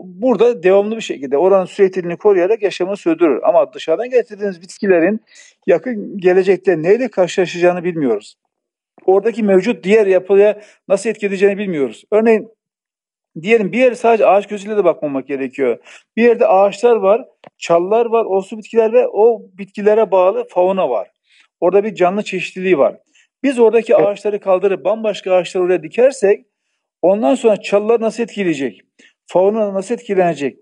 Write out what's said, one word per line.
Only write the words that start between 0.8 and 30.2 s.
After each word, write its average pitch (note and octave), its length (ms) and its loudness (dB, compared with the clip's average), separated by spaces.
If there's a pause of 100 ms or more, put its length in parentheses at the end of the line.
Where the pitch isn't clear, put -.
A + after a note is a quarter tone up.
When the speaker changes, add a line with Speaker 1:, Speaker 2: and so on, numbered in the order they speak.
Speaker 1:
bir A3 60 -10
şekilde C#3 360 -6
oranın F#3+ 280 2
sürekliliğini F#3 520 -2
koruyarak G3+ 440 0
yaşamını F#3+ 360 -4
sürdürür. D#3+ 460 0
Ama D#3+ 300 2
dışarıdan E3+ 360 -4
getirdiğiniz G3+ 520 -4
bitkilerin F#3+ 600 0 (460)
yakın G#3 500 -2
gelecekte F#3 640 2
neyle A3 260 2
karşılaşacağını F3 760 -2
bilmiyoruz. D3 540 -4 (680)
Oradaki G3+ 380 0
mevcut F#3+ 400 2
diğer G3+ 240 4
yapıya G3 540 2 (260)
nasıl G3 220 -2
etki G#3 160 -6
edeceğini G3 320 0
bilmiyoruz. D#3 540 -4
Örneğin A3 380 2 (920)
diyelim G3+ 300 0
bir G#3+ 80 -4
yeri B3 160 2
sadece A3+ 300 0
ağaç G3+ 220 2
gözüyle G#3 300 -8
de G3 60 0
bakmamak D3 440 -4
gerekiyor. C3 500 -4 (400)
Bir A3 60 2
yerde A#3 240 2
ağaçlar G3+ 480 2
var, G#3 300 0 (320)
çalılar F#3+ 480 0
var, A3+ 200 -2
otlu G3 320 -4
bitkiler A3 360 -2
ve B3 140 2
o A3 340 2 (160)
bitkilere G#3 540 0
bağlı F#3+ 380 0
fauna F3+ 400 0
var. G#2 220 -4 (480)
Orada F3+ 240 2
bir G#3 120 -8
canlı F#3 280 0
çeşitliliği F#3 540 -4
var. A#2 200 0 (460)
Biz B3+ 160 -2
oradaki A3+ 340 2
Speaker 2:
Evet. D#3 120 4
Speaker 1:
ağaçları G#3 340 -4
kaldırıp F#3 460 -2
bambaşka G#3 480 -4
ağaçları F#3 300 0
oraya F3+ 200 0
dikersek A3 640 0 (560)
ondan A3 340 2
sonra G#3+ 220 0
çalılar G#3 440 0
nasıl A3 220 -4
etkileyecek? D3+ 580 -4 (440)
Fauna G3+ 480 0
nasıl G3 220 -6
etkilenecek? F3 680 -2